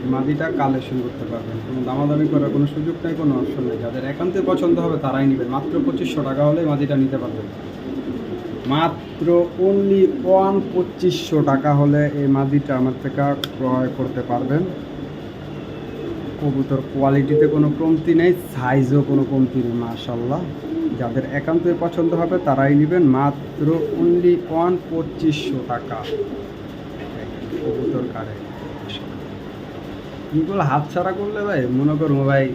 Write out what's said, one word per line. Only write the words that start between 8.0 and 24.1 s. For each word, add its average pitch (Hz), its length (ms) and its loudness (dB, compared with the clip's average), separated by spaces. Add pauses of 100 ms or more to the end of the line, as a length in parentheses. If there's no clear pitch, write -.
মাত্র 165 800 2 (120)
only 196 480 4 (200)
one 190 340 4 (140)
পঁচিশশো 170 680 0
টাকা 143 320 2
হলে 147 400 4
এই 143 120 0
মাদিটা 139 500 2
আমার 127 160 2 (100)
থেকে 139 320 0 (240)
ক্রয় 127 380 0
করতে 123 320 -4
পারবেন। 123 300 0 (1800)
কবুতর 135 340 0 (180)
কোয়ালিটিতে 139 540 4
কোনো 151 300 2
কমতি 160 360 2
নেই, 175 180 6
সাইজও 131 760 2
কোনো 139 220 4
কমতি 131 280 2
নেই, 117 140 0
মাশাআল্লাহ। 120 680 -4 (580)
যাদের 120 240 -2 (100)
একান্তই 165 480 2
পছন্দ 165 340 0
হবে, 170 300 2
তারাই 139 300 4
নেবেন। 156 280 6
মাত্র 139 640 2 (360)
only 175 300 6